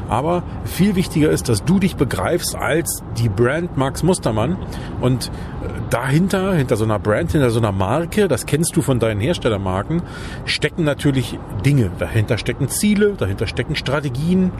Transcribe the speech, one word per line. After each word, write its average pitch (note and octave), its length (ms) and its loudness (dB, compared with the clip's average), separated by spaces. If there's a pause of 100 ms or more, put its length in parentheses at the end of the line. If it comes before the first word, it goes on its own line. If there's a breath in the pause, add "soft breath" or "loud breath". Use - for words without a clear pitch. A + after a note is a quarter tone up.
Aber D#3+ 340 0 (220 loud breath)
viel F#3+ 320 2
wichtiger D#3+ 340 2
ist, D#3 180 0
dass G#2+ 160 2
du F#3 140 4
dich G3 160 2
begreifst A#2 600 -2
als - 480 -2 (120)
die A#2 120 2
Brand B2 480 0
Max C3+ 260 -2
Mustermann. D3+ 540 2 (440 loud breath)
Und, B2+ 260 0 (360 loud breath)
äh, - 60 -6 (220)
dahinter, F3 600 2
hinter C3+ 220 2
so G#2+ 100 2
einer G#2+ 140 2
Brand, G#2+ 320 0
hinter C3+ 200 4
so A2+ 100 2
einer A2+ 100 2
Marke, C#3 560 2
das C#3 180 0
kennst D#3 320 0
du D#3+ 60 4
von B2+ 160 2
deinen A2 220 2
Herstellermarken, G#2+ 840 0 (440 loud breath)
stecken - 360 -2
natürlich C#3 560 0 (260)
Dinge. C3 260 4 (100)
Dahinter G#2 380 0
stecken B2+ 300 -2
Ziele, G#3 480 2
dahinter G2 300 -2
stecken C#3+ 300 -4
Strategien, D3+ 840 0